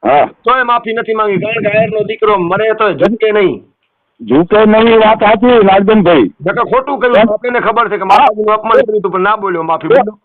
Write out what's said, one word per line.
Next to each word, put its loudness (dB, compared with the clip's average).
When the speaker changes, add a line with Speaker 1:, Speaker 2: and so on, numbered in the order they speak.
Speaker 1:
હા. 4
Speaker 2:
તોય -4
માફી -4
નથી -4
માંગી, -2
કારણ -6
કે -2
આયરનો -2
દીકરો -2
મરે -2
તોય -2
ઝૂકે 0
નહીં. -2
Speaker 1:
ઝૂકે 2
નહીં, 4
વાત 2
સાચી, 2
નાગદનભાઈ. 4
Speaker 2:
નકર -4
ખોટું -2
કર્યું, 0
Speaker 1:
એમ? 2
Speaker 2:
આપણને -4
ખબર 0
છે -6
કે -6
Speaker 1:
હા. -6
Speaker 2:
માતાજીનું 2
અપમાન -4
કર્યું 0
હતું, -4
પણ -2
ના 0
બોલ્યો, -6
માફી -4
Speaker 1:
એ -6
Speaker 2:
બોલો. 0